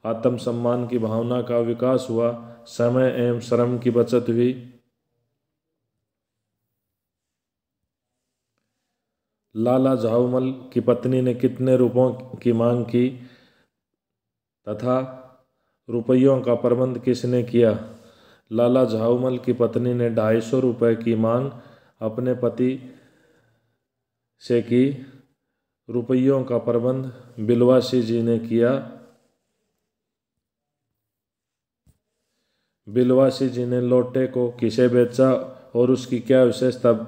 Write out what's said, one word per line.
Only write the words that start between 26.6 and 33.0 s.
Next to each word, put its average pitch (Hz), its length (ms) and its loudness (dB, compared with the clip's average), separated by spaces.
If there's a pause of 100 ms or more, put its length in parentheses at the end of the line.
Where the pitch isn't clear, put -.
बिलवासी 120 640 4
जी 117 200 -2
ने 117 180 0
किया। 117 320 0 (4000)
बिलवासी 127 600 2